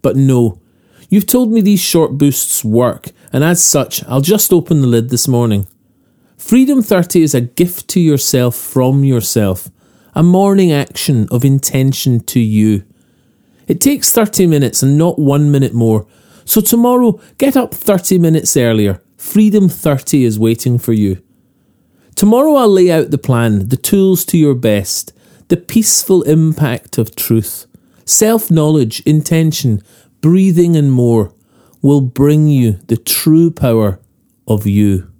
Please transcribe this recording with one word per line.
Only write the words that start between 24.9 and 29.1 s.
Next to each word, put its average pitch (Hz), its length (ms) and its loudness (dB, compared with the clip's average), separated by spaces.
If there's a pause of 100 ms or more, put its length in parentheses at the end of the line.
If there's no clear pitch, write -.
the 170 60 2
peaceful - 680 -2
impact 156 720 -2
of - 180 -4
truth. - 520 -4 (380)
Self-knowledge, 156 960 0
intention, 151 840 0 (360)